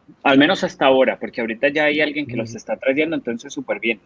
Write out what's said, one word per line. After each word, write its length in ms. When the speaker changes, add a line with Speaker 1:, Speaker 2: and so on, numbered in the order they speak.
Speaker 1:
al 140
menos 260
hasta 220
ahora, 340
porque 220
ahorita 280
ya 160
hay 140
alguien 260
que 120
los 120
Speaker 2:
Ujú. 80
Speaker 1:
está 200
trayendo, 400
entonces 340
súper 280
bien. 260